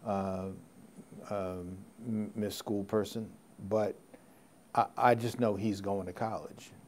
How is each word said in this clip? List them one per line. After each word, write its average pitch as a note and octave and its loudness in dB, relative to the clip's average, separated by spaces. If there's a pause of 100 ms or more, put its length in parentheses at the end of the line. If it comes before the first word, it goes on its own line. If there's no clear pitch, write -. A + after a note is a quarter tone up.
uh, F#2+ 0 (840)
um, F#2 -4 (300)
m-, G#2+ -2
Miss G#2 -2
School G2+ -2
Person, G#2 0 (400)
but G#2 2 (800)
I, A2 6 (100)
I B2 8
just A#2 -2
know A2 4
he's G2+ 0
going G2 -2
to F2+ -8
college. - -6 (180)